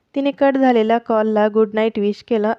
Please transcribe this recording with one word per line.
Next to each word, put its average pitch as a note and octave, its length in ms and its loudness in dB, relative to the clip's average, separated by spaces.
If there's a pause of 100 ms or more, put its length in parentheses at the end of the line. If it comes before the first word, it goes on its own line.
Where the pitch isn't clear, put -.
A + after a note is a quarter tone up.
(140)
तिने C#4 160 -2
कट C#4 260 0
झालेल्या A#3 420 2
कॉलला G#3+ 500 0
गुड G#3+ 260 0
नाईट A3 240 -2
विश G3+ 300 -2
केलं A3 300 -2